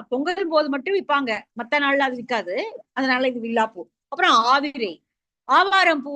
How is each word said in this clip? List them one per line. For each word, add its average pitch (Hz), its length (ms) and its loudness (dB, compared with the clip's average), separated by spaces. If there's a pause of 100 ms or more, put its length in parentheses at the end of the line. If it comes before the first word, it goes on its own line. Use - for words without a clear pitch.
பொங்கல் 339 400 -2
போது 302 220 2
மட்டும் 285 260 -4
விப்பாங்க, 285 360 0 (220)
மத்த 233 240 -6
நாள்ல 277 280 2
அது 254 100 -2
விக்காது. 208 400 -6 (360)
அதனால 262 360 0
இது 240 120 -4
வில்லா 226 260 0
பூ. 202 160 -12 (280)
அப்புறம் 330 260 2 (100)
ஆவிரை, 269 480 0 (560)
ஆவாரம் 349 520 4
பூ 285 140 -10